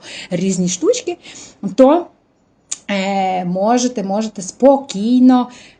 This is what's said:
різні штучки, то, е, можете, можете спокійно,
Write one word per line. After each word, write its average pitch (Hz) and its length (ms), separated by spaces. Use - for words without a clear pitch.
різні 180 360
штучки, 349 500
то, 285 300
е, 190 580
можете, 220 580
можете 208 380
спокійно, 247 1080